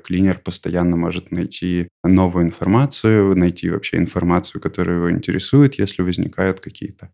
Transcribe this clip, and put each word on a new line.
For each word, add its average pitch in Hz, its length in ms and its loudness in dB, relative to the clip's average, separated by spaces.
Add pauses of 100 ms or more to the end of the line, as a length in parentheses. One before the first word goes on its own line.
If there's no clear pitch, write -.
клинер 92 360 0
постоянно 87 560 -2
может 85 340 -4
найти 90 580 -4 (160)
новую 90 400 4
информацию, 101 920 2
найти 87 340 0
вообще 82 260 -4
информацию, 87 640 -2
которая 87 360 -2
его 87 140 0
интересует, 135 680 2
если 98 240 -2
возникают 92 580 -2
какие-то - 540 -14